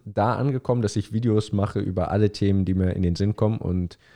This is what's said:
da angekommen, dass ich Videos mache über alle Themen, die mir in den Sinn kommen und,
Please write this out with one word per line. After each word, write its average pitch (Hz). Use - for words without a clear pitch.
da 107
angekommen, 127
dass 101
ich -
Videos 110
mache 101
über 95
alle 104
Themen, 98
die 95
mir 92
in 95
den 87
Sinn 101
kommen 110
und, 90